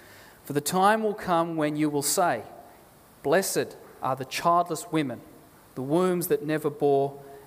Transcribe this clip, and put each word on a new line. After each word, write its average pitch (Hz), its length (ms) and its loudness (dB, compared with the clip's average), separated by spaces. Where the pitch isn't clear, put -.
For - 100 -8
the 143 80 0
time 196 400 4
will 208 140 -2
come 170 400 0
when 151 200 0
you 151 140 2
will 143 140 -2
say, 143 400 0
'Blessed 160 540 0
are 131 120 0
the 127 100 -8
childless 170 640 0
women, 135 300 -2
the 135 80 -8
wombs 175 480 2
that 147 120 2
never 151 280 -2
bore, 139 500 2